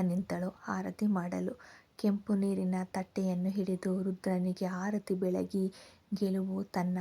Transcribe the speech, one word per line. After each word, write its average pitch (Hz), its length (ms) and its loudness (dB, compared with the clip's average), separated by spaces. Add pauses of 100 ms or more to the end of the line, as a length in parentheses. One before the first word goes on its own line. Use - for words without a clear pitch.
ನಿಂತಳು 180 540 0 (120)
ಆರತಿ 190 380 -2
ಮಾಡಲು. 185 540 0 (360)
ಕೆಂಪು 202 380 0
ನೀರಿನ 190 400 2 (100)
ತಟ್ಟೆಯನ್ನು 185 640 0
ಹಿಡಿದು 190 540 0
ರುದ್ರನಿಗೆ 185 640 0
ಆರತಿ 190 480 -2
ಬೆಳಗಿ 185 580 0 (420)
ಗೆಲುವು 190 500 0
ತನ್ನ 180 360 0